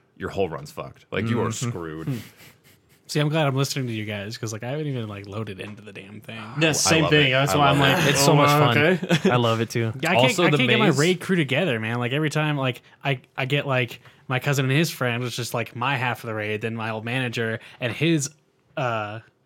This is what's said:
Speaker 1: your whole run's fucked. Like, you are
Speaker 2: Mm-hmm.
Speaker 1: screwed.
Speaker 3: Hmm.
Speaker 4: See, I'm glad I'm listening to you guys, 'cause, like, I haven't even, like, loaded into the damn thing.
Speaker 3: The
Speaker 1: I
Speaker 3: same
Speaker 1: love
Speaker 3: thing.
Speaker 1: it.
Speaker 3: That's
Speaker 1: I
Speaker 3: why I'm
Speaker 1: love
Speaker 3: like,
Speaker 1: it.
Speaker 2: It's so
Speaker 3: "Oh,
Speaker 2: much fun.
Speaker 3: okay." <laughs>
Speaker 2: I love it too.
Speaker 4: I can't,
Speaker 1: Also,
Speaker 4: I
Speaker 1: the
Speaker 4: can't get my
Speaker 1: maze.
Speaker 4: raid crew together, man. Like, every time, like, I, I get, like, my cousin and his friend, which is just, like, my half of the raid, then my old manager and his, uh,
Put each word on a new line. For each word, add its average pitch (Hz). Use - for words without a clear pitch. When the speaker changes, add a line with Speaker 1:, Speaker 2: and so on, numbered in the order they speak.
Speaker 1:
your 90
whole 90
run's 73
fucked. -
Like, 104
you 117
are 107
Speaker 2:
Mm-hmm. 120
Speaker 1:
screwed. 80
Speaker 3:
Hmm. 131
Speaker 4:
See, -
I'm 147
glad 151
I'm 135
listening 135
to 117
you 107
guys, 104
'cause, 110
like, 107
I 120
haven't 151
even, 123
like, 101
loaded 101
into 104
the 104
damn 101
thing. 110
Speaker 3:
The 160
Speaker 1:
I -
Speaker 3:
same 156
Speaker 1:
love 170
Speaker 3:
thing. 147
Speaker 1:
it. 127
Speaker 3:
That's 135
Speaker 1:
I 143
Speaker 3:
why 143
I'm 139
Speaker 1:
love 139
Speaker 3:
like, 139
Speaker 1:
it. 139
Speaker 2:
It's 139
so 165
Speaker 3:
"Oh, 151
Speaker 2:
much 143
fun. 147
Speaker 3:
okay." 175
<laughs> -
Speaker 2:
I 127
love 117
it 113
too. 113
Speaker 4:
I -
can't, 185
Speaker 1:
Also, 131
Speaker 4:
I 147
Speaker 1:
the 147
Speaker 4:
can't 127
get 226
my 214
Speaker 1:
maze. 143
Speaker 4:
raid 170
crew 185
together, 139
man. 113
Like, 120
every 151
time, 151
like, 131
I, 139
I 131
get, 143
like, 127
my 131
cousin 139
and 131
his 156
friend, 120
which 120
is -
just, 120
like, 117
my 127
half 120
of 120
the 110
raid, 107
then 113
my 113
old 110
manager 117
and 123
his, 151
uh, 110